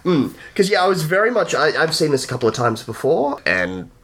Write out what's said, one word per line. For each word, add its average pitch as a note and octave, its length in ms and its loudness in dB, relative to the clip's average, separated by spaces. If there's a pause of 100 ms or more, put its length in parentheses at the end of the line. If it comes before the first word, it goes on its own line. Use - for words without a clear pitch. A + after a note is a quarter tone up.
Mm. D3+ 300 0 (220)
'Cause, G3 140 2
yeah, G3 140 2
I F#3 40 4
was F#3 160 0
very F#3+ 280 0
much, G#3 240 0
I, D3 140 2 (120)
I've D#3+ 140 0
seen D#3 160 2
this C3+ 120 0
a - 40 -8
couple B2 200 -2
of A2 80 2
times A#2 280 -2
before C#3 640 -2
and F#2 440 -2 (140)